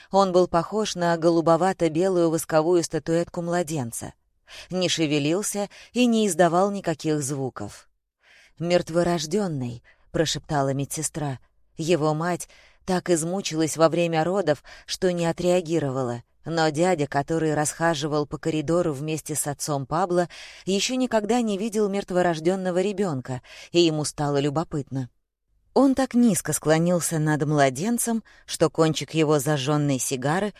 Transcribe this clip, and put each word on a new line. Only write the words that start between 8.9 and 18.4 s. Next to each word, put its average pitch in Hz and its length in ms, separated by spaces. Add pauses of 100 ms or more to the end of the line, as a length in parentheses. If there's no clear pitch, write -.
прошептала 147 600
медсестра. 143 640 (400)
Его 156 380
мать 170 340 (340)
так 185 280
измучилась 160 680
во 160 120
время 165 340
родов, 175 400 (240)
что - 260
не 170 140
отреагировала. 151 960 (220)
Но 160 240
дядя, 160 360
который 156 480
расхаживал 147 720
по 151 120
коридору 160 560